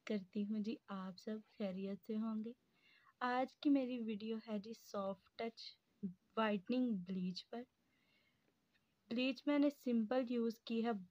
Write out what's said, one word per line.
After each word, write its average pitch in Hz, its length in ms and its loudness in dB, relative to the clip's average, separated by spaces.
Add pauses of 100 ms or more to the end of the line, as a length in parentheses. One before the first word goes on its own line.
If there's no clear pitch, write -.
करती 208 360 -2
हूँ 214 180 -2
जी 214 160 -2 (140)
आप 190 260 -8
सब 220 240 -8 (120)
खैरियत 196 480 -4
से 220 140 -6
होंगे। 220 380 -2 (680)
आज 247 320 0 (100)
की 302 60 6
मेरी 254 320 6
वीडियो 220 440 -2
है 214 140 -2
जी 220 160 -8
सॉफ्ट 196 640 -6
टच 233 260 -6 (400)
व्हाइटनिंग 220 880 0 (140)
ब्लीच 185 380 -2
पर। 240 220 -10 (1400)
ब्लीच 254 380 0
मैंने 294 220 6
सिंपल 247 640 2
यूज़ 233 360 0
की 226 140 0
है, 233 120 2 (180)